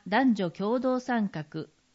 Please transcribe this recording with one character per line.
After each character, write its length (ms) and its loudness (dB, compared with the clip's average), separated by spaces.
男 280 4
女 160 0
共 280 -2
同 220 0
参 320 -2
画 360 -8